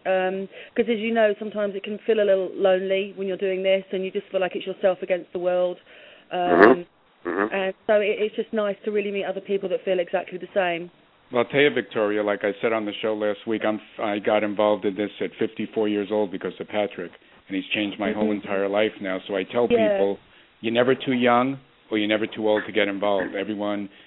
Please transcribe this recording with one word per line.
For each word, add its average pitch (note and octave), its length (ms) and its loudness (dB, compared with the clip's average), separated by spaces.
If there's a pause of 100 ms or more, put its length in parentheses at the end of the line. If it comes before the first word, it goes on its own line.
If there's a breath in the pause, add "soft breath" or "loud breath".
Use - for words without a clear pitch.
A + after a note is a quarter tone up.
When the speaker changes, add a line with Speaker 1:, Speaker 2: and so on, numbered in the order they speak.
Speaker 1:
Um, F#3+ 420 0 (260 loud breath)
'cause A3+ 160 2
as A#3 80 2
you A3+ 160 -2
know, G#3+ 240 6
sometimes G#3 380 -4
it G3 80 -8
can G#3 220 -8
feel G#3+ 140 4
a G3+ 60 6
little F#3+ 280 2
lonely F#3+ 640 2
when G3 120 -4
you're F#3 80 -2
doing F#3+ 260 -2
this, F#3+ 300 4
and F#3+ 120 -2
you F#3+ 60 -4
just G3+ 220 -6
feel F#3+ 80 0
like F3+ 160 -2
it's - 100 -6
yourself F#3 360 0
against F3+ 300 -4
the F#3 60 -6
world. F3+ 380 0 (560 loud breath)
Um, F3 540 4 (360)
Speaker 2:
Mm-hmm. F2 60 -6
Mm-hmm. G2 260 -2
Speaker 1:
and F#3+ 200 -4 (120)
so A3 140 2
it, G3+ 180 -2
it's G#3+ 160 -4
just A3 200 -8
nice G#3 220 -2 (100)
to A3 40 -6
really G#3 200 -2
meet G3 160 -6
other F#3+ 160 -6
people G3 260 -4
that F3 160 -4
feel F#3 140 0
exactly F3 400 -4
the F#3 160 -12
same. F3 360 -2 (400)
Speaker 3:
Well, A#2+ 140 2
I'll - 60 -10
tell C#3 100 2
you, C#3+ 80 6
Victoria, G#2+ 540 0
like G2+ 220 0
I G2+ 80 2 (100)
said A#2 100 2
on A2 140 -2
the G#2 60 -6 (100)
show A2 120 0
last G#2 320 -2
week, A2 160 0
I'm, G#2+ 160 0 (240)
I G#2 180 -2
got G#2+ 220 2
involved G#2 440 2
in F#2+ 100 -2
this G#2 140 -2 (100)
at F#2+ 80 -2 (100)
fifty-four A2 480 -2
years G#2 240 0
old G#2+ 220 0
because F#2+ 260 -6
of F#2 100 -10
Patrick, G2 420 -2 (360 soft breath)
and G2 80 -8
he's F#2 200 -2
changed G#2+ 260 -2
my G2+ 140 0
whole G#2+ 180 0
Speaker 1:
Mm-hmm. G2+ 80 -2
Speaker 3:
entire G2 300 -2
life G#2+ 220 2 (100)
now. F#2+ 160 -4 (100)
So G2+ 80 -2
I F#2+ 80 0
tell A#2+ 260 2
Speaker 1:
Yeah. A2 280 4
Speaker 3:
people, G2 200 2 (440 soft breath)
you're A2+ 100 -2
never B2 220 4
too C3 180 -4
young B2 460 4 (320)
or A2 80 0
you're G#2 100 0
never G#2+ 180 2
too G#2+ 220 -4
old G#2+ 180 2
to G2 60 -12
get G2+ 160 2
involved. G2 460 0
Everyone, G2+ 560 -4 (160 loud breath)